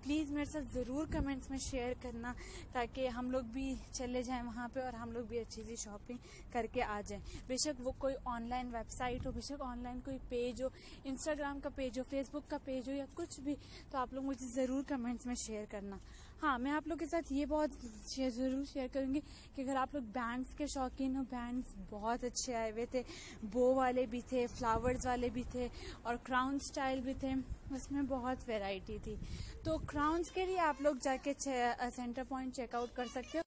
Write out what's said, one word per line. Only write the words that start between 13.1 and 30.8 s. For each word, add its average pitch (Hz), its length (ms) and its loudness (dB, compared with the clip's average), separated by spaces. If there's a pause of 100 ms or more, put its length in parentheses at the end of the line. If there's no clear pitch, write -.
कुछ 339 240 -4
भी, 277 140 0 (380)
तो 277 60 0
आप 254 160 0
लोग 269 100 -2
मुझे 269 220 0
ज़रूर 262 360 4
comments 247 440 -2
में 247 80 0
share 214 320 -2
करना। 196 340 -6 (420)
हाँ, 277 160 6
मैं 254 120 2
आप 302 180 2
लोग 311 100 0
के 320 80 0
साथ 330 160 2 (100)
ये 277 140 4
बहुत 302 240 4 (400)
शे-, 262 200 2
ज़रूर 262 340 2
share 269 240 -2
करूँगी 269 320 2 (360)
कि 277 60 -2
अगर 269 140 2
आप 262 180 2
लोग 285 100 0
बैंड्स 240 480 0
के 294 140 0
शौकीन 262 500 0
हो, 269 60 2
बैंड्स 240 520 -2 (160)
बहुत 226 340 0
अच्छे 247 280 0
आए 226 180 2
हुए 226 240 -2
थे, 247 100 2 (400)
बो 247 300 8
वाले 254 320 6
भी 233 160 -2
थे, 247 240 2
flowers 240 600 4
वाले 247 240 2
भी 240 140 -2 (100)
थे 247 160 0 (360)
और 240 100 2
crown 262 420 2
style 269 420 4
भी 254 140 -2
थे, 269 200 0 (400)
उसमें 277 320 0
बहुत 254 320 0 (100)
variety 202 500 -2
थी। 214 180 -4 (480)
तो 320 140 2
crowns 302 520 4
के 370 160 2
लिए 370 100 2
आप 311 260 4